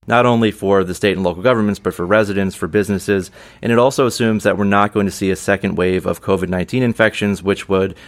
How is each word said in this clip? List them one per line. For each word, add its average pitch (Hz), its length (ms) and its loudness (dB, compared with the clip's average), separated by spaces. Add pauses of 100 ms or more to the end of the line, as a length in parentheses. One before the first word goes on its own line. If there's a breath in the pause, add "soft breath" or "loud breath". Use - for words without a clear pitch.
not 120 180 2
only 117 280 2
for 98 320 0
the 90 100 -6
state 95 220 0
and 95 80 -4
local 87 180 -4
governments, 107 380 0
but 90 160 -4
for 87 100 -6
residents, 98 500 0
for 90 120 -6
businesses. 98 640 -2 (320 loud breath)
And 117 80 0
it 117 80 4
also 131 260 2
assumes 110 380 0
that 98 120 2
we're 101 100 -2
not 101 280 2
going 104 140 0
to 90 40 -4
see 95 200 -2
a 92 40 0
second 95 420 -2
wave 90 280 0
of 90 160 -4
covid 95 280 -2
nineteen 92 340 -2
infections, 107 580 0
which 95 260 -2
would 95 280 0 (120 loud breath)